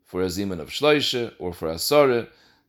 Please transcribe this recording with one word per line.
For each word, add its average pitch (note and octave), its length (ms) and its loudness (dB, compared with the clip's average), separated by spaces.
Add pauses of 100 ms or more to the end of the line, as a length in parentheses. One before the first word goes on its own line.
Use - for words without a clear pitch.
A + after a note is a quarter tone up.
for F2+ 180 -6
a F#2 40 0
Zimun F#2 340 -6
of D2 80 -12
Shloishe C3+ 680 0
or F2 140 -8
for F2 160 -6
a E2 100 -6
Sore, C3+ 480 4 (420)